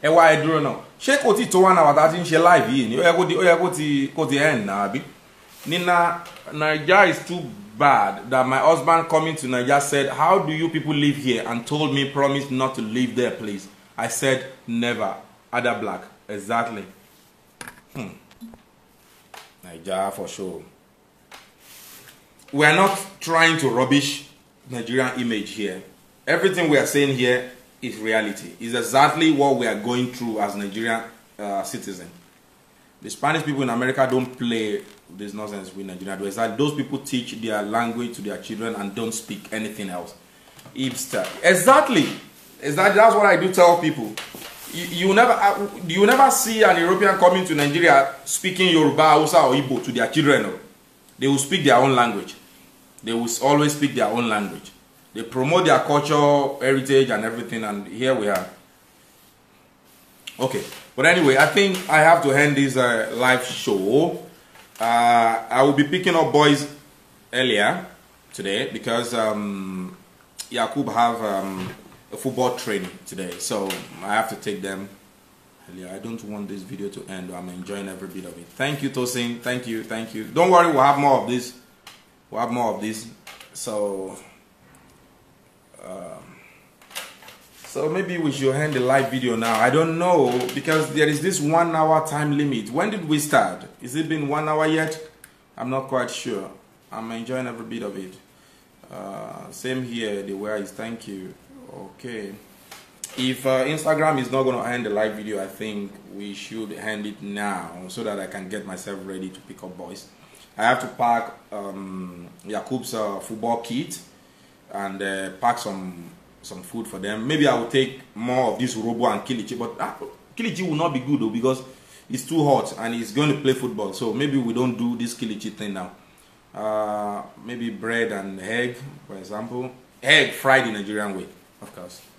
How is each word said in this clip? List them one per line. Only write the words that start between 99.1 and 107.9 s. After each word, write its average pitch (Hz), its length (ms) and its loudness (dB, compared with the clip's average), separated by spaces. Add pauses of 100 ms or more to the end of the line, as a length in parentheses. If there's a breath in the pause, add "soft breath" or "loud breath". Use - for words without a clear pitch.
same 131 320 -8
here, 113 400 -6
the 98 120 -8
way 104 260 -6
is 95 100 -10
thank 113 380 -14
you. 95 260 -14 (400)
Okay. 101 580 -14 (840 loud breath)
If, 127 300 -2
uh, 131 180 2
Instagram 151 560 0
is 120 100 -4
not 131 140 2
gonna 123 180 0
end 120 240 -4
the 107 40 -4
live 104 240 0
video, 104 280 -8
I 98 60 -8
think 101 440 -10 (220)
we 101 200 -12
should 110 380 -12
end 104 340 -8
it 104 140 -12
now 101 500 -8 (180)
so 117 160 -10